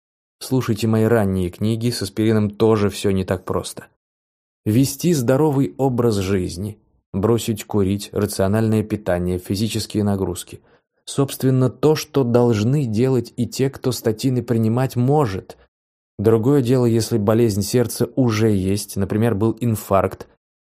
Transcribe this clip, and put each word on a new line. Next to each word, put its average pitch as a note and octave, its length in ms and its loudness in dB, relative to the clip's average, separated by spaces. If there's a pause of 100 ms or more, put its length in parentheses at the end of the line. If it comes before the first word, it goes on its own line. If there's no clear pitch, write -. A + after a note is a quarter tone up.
(400)
Слушайте A#2 460 -2
мои A2 180 2
ранние G2 460 2
книги, A2+ 400 -2
с - 100 -6
аспирином G#2+ 480 0
тоже G#2 400 2
все G2+ 220 -2
не F#2+ 160 0
так G2 180 -2
просто. - 440 -8 (760)
Вести C3 480 0
здоровый C3+ 640 2
образ A#2+ 380 0
жизни, F#2+ 640 -4 (340)
бросить A2 520 0
курить, G2 480 -2
рациональное G#2 720 0
питание, F2+ 560 -2
физические G#2 680 -4
нагрузки. G2 580 -4 (420)
Собственно, C3 640 0
то, D3+ 280 2
что - 280 -2
должны A#2+ 640 2
делать A#2 500 0
и A#2 100 -2
те, C3 220 -2
кто C3 240 -4
статины A#2+ 500 -2
принимать A#2 540 0
может. B2 600 0 (600)
Другое A2+ 440 4
дело, B2 240 2
если A2+ 320 0
болезнь G#2+ 420 2
сердца A#2 560 -2
уже A2+ 360 2
есть, G2 440 -2
например, G#2+ 380 0
был A2 260 0
инфаркт, G2 680 0 (460)